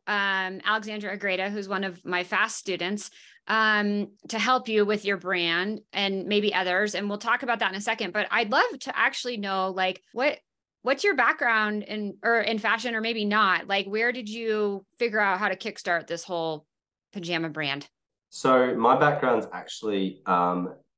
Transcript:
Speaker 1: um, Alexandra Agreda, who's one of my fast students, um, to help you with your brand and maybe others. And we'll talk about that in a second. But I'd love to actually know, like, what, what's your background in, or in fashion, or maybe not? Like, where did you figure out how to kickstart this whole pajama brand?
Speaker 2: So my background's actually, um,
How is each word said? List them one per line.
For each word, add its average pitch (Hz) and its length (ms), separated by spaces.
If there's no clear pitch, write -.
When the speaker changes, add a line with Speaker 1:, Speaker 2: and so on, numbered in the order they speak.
Speaker 1:
um, 190 580
Alexandra 214 480
Agreda, 196 380
who's 202 180
one 196 140
of 175 200
my 180 200
fast 202 340
students, 185 540
um, 208 640
to 220 100
help 254 280
you 214 160
with 208 220
your 202 120
brand 180 640
and 196 320
maybe 208 300
others. 185 400
And 202 120
we'll 202 120
talk 233 240
about 233 160
that 214 100
in 190 80
a 202 40
second. 220 320
But 208 180
I'd 220 200
love 403 280
to - 180
actually 240 400
know, 190 320
like, 185 320
what, 262 280
what's 254 220
your 403 120
background 226 680
in, 208 400
or 233 160
in 220 180
fashion, 226 380
or 220 60
maybe 220 240
not? 202 420
Like, 196 180
where 220 260
did 240 180
you 214 560
figure 220 220
out 196 180
how 202 120
to 190 60
kickstart 185 520
this 165 160
whole 160 420
pajama 170 360
brand? 143 380
Speaker 2:
So 127 460
my 123 220
background's 131 560
actually, 98 720
um, 90 480